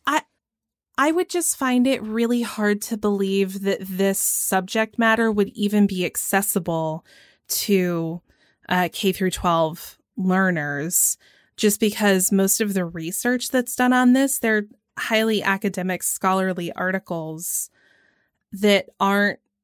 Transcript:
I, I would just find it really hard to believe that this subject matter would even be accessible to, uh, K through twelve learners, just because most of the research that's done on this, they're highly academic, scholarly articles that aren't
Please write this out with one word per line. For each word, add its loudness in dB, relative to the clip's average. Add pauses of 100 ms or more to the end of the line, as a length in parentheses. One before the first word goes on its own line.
I, 0 (760)
I 2
would -2
just -2
find 2
it 0
really 0
hard 0
to -6
believe 0
that 0
this 0
subject -2
matter 2
would 0
even 2
be -2
accessible -2 (440)
to, 0 (460)
uh, 2
K 0
through 0
twelve -2 (180)
learners, 0 (380)
just 2
because 2
most 2
of -2
the 0
research -4
that's -2
done 4
on 6
this, 2
they're 0 (320)
highly 0
academic, -2
scholarly -2
articles -6 (840)
that 2 (100)
aren't 0 (260)